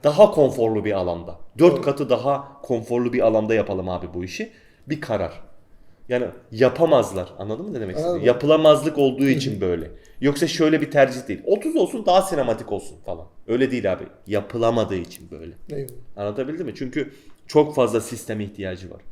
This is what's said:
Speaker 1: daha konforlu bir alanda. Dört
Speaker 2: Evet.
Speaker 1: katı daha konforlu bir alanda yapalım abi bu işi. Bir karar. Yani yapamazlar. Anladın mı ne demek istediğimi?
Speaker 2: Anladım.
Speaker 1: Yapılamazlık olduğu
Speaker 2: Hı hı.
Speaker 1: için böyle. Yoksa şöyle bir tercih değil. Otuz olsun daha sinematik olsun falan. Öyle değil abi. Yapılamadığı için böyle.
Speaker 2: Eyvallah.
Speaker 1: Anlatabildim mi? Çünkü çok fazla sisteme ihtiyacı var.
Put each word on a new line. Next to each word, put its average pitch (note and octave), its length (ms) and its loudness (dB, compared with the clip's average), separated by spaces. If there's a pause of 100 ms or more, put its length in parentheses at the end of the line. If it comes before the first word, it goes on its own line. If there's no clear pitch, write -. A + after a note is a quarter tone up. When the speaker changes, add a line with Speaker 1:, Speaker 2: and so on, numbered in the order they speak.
Speaker 1:
daha F3 280 8
konforlu A2+ 540 2
bir G#2 60 0
alanda. F2 480 -4 (200)
Dört F3 140 8
Speaker 2:
Evet. - 120 -2
Speaker 1:
katı C#3 240 -2
daha C3 520 0
konforlu A#2+ 520 -2
bir B2 60 0
alanda A2 340 2
yapalım G2 360 -2
abi F2+ 240 -6
bu F2 100 -6
işi. G#3+ 280 -10 (380)
Bir D3+ 120 -6
karar. F#2+ 400 -4 (680)
Yani B2 160 0 (260)
yapamazlar. A#2 880 2
Anladın A2 280 -8
mı G#3 80 -10
ne B2+ 60 -8
demek F#2+ 160 -6
istediğimi? E3 140 -4
Speaker 2:
Anladım. E3 180 0
Speaker 1:
Yapılamazlık D3+ 680 4
olduğu C3+ 260 2
Speaker 2:
Hı C#3 40 4
hı. C3+ 40 4
Speaker 1:
için A#2+ 300 -2
böyle. E2+ 300 -2 (300)
Yoksa C#3+ 260 2
şöyle D#3 340 2
bir C#3+ 100 -4
tercih C3 360 2
değil. G2+ 180 -6
Otuz B3+ 300 0
olsun A3 300 0
daha F#3 160 6
sinematik B2 500 -2
olsun - 340 -8
falan. E2 220 -10 (200)
Öyle B2 240 2
değil G2+ 220 -2
abi. F2 100 -8 (240)
Yapılamadığı G#2+ 680 0
için - 360 -10
böyle. E2 220 -16 (160)
Speaker 2:
Eyvallah. C#3 240 -10 (240)
Speaker 1:
Anlatabildim C3 480 -6
mi? C#3 100 -8
Çünkü C3+ 360 -6 (360)
çok D3+ 280 2
fazla A#2 260 2
sisteme G#2+ 420 -8
ihtiyacı F#2+ 480 -10
var. - 100 -18 (100)